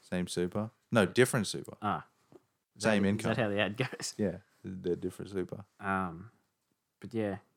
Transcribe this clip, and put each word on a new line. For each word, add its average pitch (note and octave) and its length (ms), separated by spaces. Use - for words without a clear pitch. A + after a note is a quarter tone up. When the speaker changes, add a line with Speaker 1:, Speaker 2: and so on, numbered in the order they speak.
Speaker 1:
Same F2+ 260
super. G2 420
No, A2 140
different A2+ 420
super. - 340
Speaker 2:
Ah. G2 240
Is G#2 80
Speaker 1:
Same G#2+ 200
Speaker 2:
that, G2 60
Speaker 1:
income. G2+ 220
Speaker 2:
is G#2+ 60
that B2 60
how G#2+ 60
the G2+ 120
ad G#2 160
goes? - 400
Speaker 1:
Yeah, F2+ 200
they're F#2 320
different F#2 340
super. F2+ 320
Speaker 2:
Um, F#2+ 520
but G2+ 140
yeah G#2 240